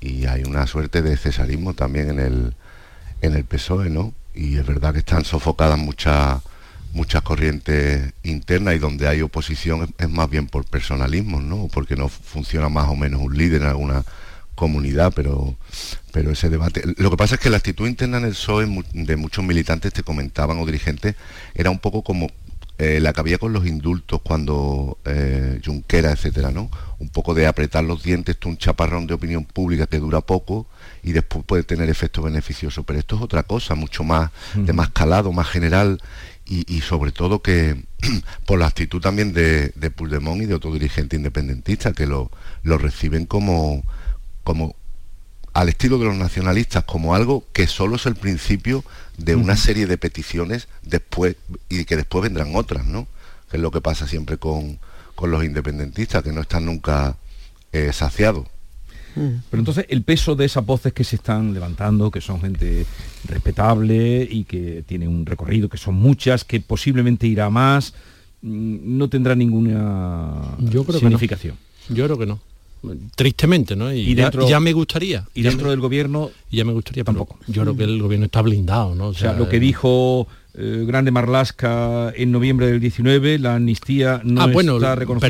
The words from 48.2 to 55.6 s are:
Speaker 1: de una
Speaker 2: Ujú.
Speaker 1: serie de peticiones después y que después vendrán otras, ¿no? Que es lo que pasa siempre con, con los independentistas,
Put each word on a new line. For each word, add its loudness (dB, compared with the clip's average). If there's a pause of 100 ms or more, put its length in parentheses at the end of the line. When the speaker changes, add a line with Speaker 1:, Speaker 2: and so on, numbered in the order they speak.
Speaker 1:
de 2
una 4
Speaker 2:
Ujú. 4
Speaker 1:
serie 6
de 2
peticiones -4 (140)
después 0 (320)
y -2
que -2
después -2
vendrán -2
otras, -4
¿no? -4 (440)
Que -6
es -2
lo -2
que -2
pasa -2
siempre -4
con, -6 (360)
con -2
los 2
independentistas, -4